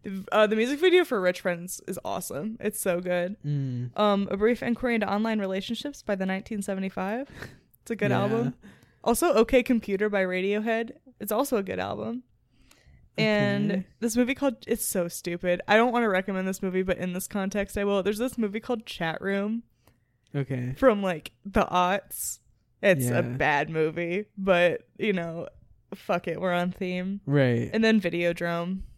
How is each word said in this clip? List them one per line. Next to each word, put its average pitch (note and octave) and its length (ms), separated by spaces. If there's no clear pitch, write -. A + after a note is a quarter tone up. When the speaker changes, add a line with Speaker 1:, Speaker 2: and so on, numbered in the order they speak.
Speaker 1:
The, F#3+ 280
uh, G#3+ 160
the G#3+ 80
music B3 240
video F4+ 240
for A#3 160
Rich F3+ 220
Friends F3 460
is F#3+ 180
awesome. F3+ 560
It's G#3 180
so F3+ 220
good. F3+ 340
Speaker 2:
Mm. B2+ 540
Speaker 1:
Um, G3+ 320
A G3 60
Brief A3 260
Inquiry A#3 320
into G#3 160
Online G#3+ 280
Relationships G3+ 640
by G3+ 120
the F#3+ 100
nineteen F#3+ 360
seventy-five. G3 680
It's - 100
a A3+ 60
good G3+ 140
Speaker 2:
Yeah. F#3+ 100
Speaker 1:
album. A3+ 320
Also, D4+ 300
OK A#3 280
Computer G#3+ 480
by G3 140
Radiohead. G#3 680
It's G#3 140
also B3+ 240
a G3+ 60
good F#3 160
album. G#3+ 440
And G#3 540
Speaker 2:
Okay. F#3+ 140
Speaker 1:
this A#3 180
movie B3 160
called, C4+ 220
it's - 220
so F3 200
stupid. F3 600
I G#3 100
don't A#3+ 140
wanna A#3 180
recommend F#3+ 380
this F#3+ 160
movie, F#3 180
but F#3 160
in F3+ 160
this F3+ 140
context, G3 500
I G3+ 60
will. G3+ 180
There's G3+ 160
this B3 220
movie G#3+ 200
called A#3 280
Chat - 340
Room. G3+ 420
Speaker 2:
Okay. C3 440
Speaker 1:
From, G#3+ 260
like, F3 280
the G3+ 240
aughts. - 680
It's E3 240
Speaker 2:
Yeah. A#2+ 140
Speaker 1:
a - 40
bad C#3+ 460
movie, E3 560
but, F3+ 520
you G#3+ 160
know, E3+ 340
fuck - 340
it. E3 140
We're F3+ 120
on F3+ 180
theme. F#3 560
Speaker 2:
Right. B2+ 440
Speaker 1:
And A3 120
then A3 180
Videodrome. E3+ 800